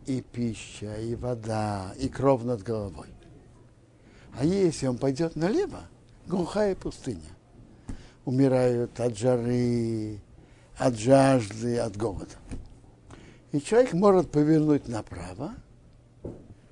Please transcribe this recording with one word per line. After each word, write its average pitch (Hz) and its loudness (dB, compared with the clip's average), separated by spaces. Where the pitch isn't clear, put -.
и 131 -4
пища, 107 -8
и 117 -6
вода, 107 -4
и 131 -4
кров 127 2
над 120 -4
головой. 101 -6
А 131 -2
если 180 2
он 123 0
пойдёт 139 -2
налево, 262 -2
глухая 190 0
пустыня. 87 -10
Умирают 127 2
от 120 -2
жары, 117 0
от 131 2
жажды, 120 4
от 113 -2
голода. 101 -6
И 147 0
человек 240 4
может 185 6
повернуть 151 4
направо, 104 -10